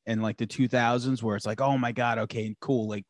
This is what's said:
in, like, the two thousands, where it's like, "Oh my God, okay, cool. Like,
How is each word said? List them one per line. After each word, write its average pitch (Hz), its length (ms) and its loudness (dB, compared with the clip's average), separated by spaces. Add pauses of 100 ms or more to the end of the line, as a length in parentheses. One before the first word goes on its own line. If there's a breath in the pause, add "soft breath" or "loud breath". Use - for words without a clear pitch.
in, 110 160 0
like, 107 160 -2
the 117 80 -2
two 127 220 2
thousands, 123 540 2
where 107 140 0
it's - 80 -4
like, 110 160 -2
"Oh 139 160 2
my 120 160 0
God, 120 260 0
okay, 110 440 -4
cool. 117 260 0
Like, 104 200 -6